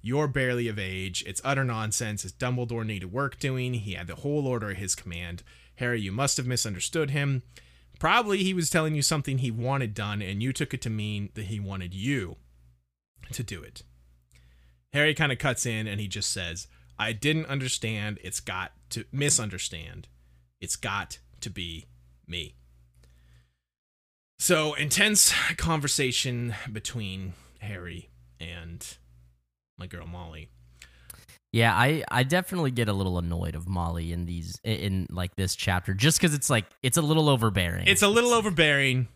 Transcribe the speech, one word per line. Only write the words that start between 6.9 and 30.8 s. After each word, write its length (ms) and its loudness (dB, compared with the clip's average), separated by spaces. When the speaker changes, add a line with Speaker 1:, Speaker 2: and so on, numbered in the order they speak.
Speaker 1:
him. 320 0
Probably 460 4
he 100 2
was 160 0
telling 240 4
you 80 2
something 360 2
he 120 2
wanted 420 0
done, 300 -2
and 200 -4
you 120 0
took 180 -4
it 100 -6
to 80 -4
mean 440 -4
that 120 -8
he 140 -6
wanted 340 -6
you 420 -2
to 100 -6
do 200 -8
it." 200 -18
Harry 220 4
kinda 220 2
cuts 300 0
in, 200 -2
and 140 -4
he 80 -4
just 240 -4
says, 340 -6
"I 140 -2
didn't 340 0
understand. 760 -4
It's 160 -6
got 320 -6
to, 220 -8
misunderstand. 960 -2
It's 160 -4
got 420 -4
to 80 -8
be 360 -10
me." 300 -8
So, 360 4
intense 580 4
conversation 1000 0
between 640 -6
Harry 480 -10
and 440 -12
my 80 -10
girl 180 -12
Molly. 440 -12